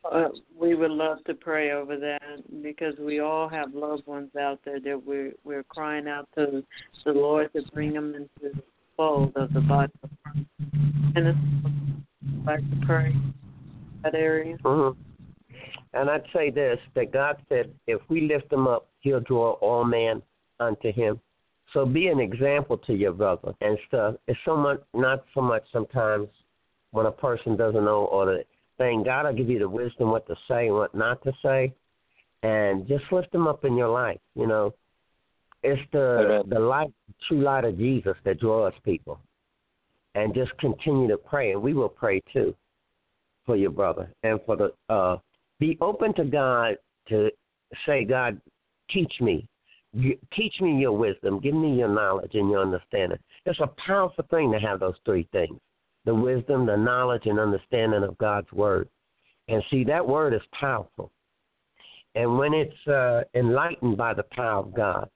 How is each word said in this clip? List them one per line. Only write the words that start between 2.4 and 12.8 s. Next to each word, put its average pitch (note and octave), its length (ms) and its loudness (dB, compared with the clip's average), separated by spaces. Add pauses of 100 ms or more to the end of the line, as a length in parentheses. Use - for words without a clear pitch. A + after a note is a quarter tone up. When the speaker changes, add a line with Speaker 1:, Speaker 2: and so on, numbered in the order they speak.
Speaker 1:
because D3+ 360 -8
we D3 220 -4
all D#3 280 -2
have D3+ 260 -8
loved D3 320 -6
ones C#3+ 300 -12
out C#3 280 -4
there C#3 160 -8
that C#3 260 -8
we're, C#3 260 -6 (120)
we're C#3+ 200 -10
crying D3+ 440 -8
out C#3+ 280 -10
to C#3+ 260 -2 (420)
the D3 80 0
Lord D3+ 420 2
to D3 80 -2 (100)
bring D3+ 200 -4
them D3+ 220 -6
into C#3+ 140 -14 (260)
the C#3+ 80 -8 (340)
fold D3 400 2
of C3+ 160 -2
the D3 80 2
body C#3+ 320 4 (100)
of D3 80 -16 (120)
Christ. D3 240 -6 (680)
And E3+ 140 2
it's D3 100 2 (1080)
like D3+ 140 -2
to C#3 260 -2